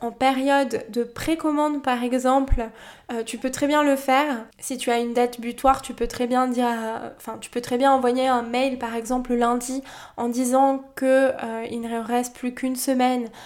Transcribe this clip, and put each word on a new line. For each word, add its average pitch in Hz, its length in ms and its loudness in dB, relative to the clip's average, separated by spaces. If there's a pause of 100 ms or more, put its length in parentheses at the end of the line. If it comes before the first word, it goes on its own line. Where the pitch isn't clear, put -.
en 233 120 -6
période 262 760 2
de 240 140 -4
précommande, 302 800 -2
par 247 200 0
exemple, 254 680 2 (440)
euh, 226 100 -4
tu 226 140 -8
peux 262 140 -4
très 277 160 -2
bien 302 160 4
le 277 140 4
faire. 269 500 0 (120)
Si 254 200 -8
tu 247 120 -4
as 233 80 2
une 240 140 -2
date 240 280 0
butoir, 262 420 2
tu 247 100 -12
peux 240 140 -4
très 247 200 -4
bien 254 200 2
dire 247 220 0
à, 226 500 -6
enfin, 220 200 -12
tu - 120 -14
peux 240 100 -4
très 247 160 -2
bien 269 160 6
envoyer 254 360 2
un 247 120 4
mail, 254 380 -2
par 226 160 -6
exemple, 247 400 -2
lundi, 247 480 0 (340)
en 240 120 -2
disant 262 560 2 (100)
que, 262 380 4 (120)
euh, 226 260 -6
il 233 120 -6
ne 233 160 -4
reste 240 360 -2
plus 247 200 -6
qu'une 262 220 -4
semaine 254 520 0 (180)